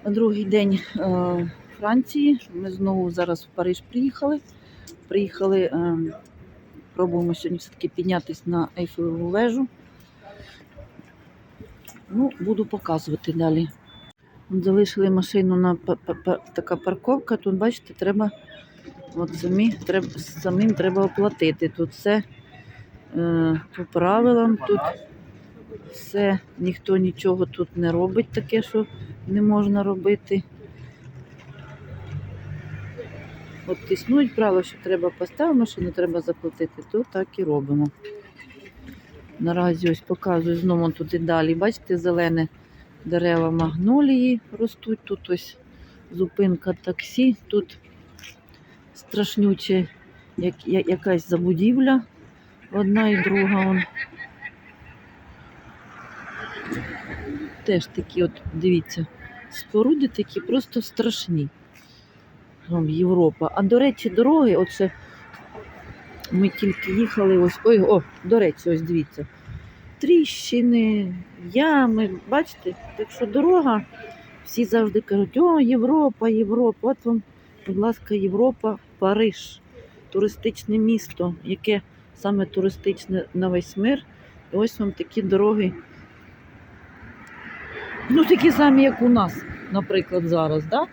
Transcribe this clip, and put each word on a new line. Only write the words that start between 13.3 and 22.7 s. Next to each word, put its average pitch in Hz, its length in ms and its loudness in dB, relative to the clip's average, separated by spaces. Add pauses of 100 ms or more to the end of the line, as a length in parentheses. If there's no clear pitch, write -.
далі. 160 340 0 (840)
От 185 120 -2
залишили 196 460 2
машину 185 460 2
на 180 200 4
па-, 170 300 -4
па-, 165 100 -6 (100)
па-, 185 140 0 (140)
така 170 220 -4
парковка. 190 640 -2
Тут, 190 180 -2
бачите, 220 380 -2
треба, 202 380 0 (840)
от 165 200 -6
самі, 185 360 0
треб-, - 480 -4
самим 196 540 0
треба 190 320 0
оплатити. 170 640 0
Тут 170 200 -6
все, 208 340 0 (920)